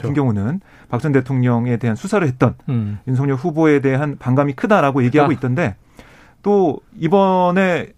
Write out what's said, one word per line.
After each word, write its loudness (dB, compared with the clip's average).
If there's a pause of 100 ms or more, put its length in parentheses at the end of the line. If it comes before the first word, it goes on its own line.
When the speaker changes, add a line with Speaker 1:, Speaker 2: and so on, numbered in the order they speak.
Speaker 1:
같은 -4
경우는 -2 (280)
박 -4
전 -2
대통령에 0
대한 -2
수사를 -2
했던 0 (160)
Speaker 2:
음. -4
Speaker 1:
윤석열 0
후보에 2
대한 -2
반감이 0
크다라고 0
얘기하고 2
Speaker 2:
아. 0
Speaker 1:
있던데 -4 (640)
또 2 (200)
이번에 2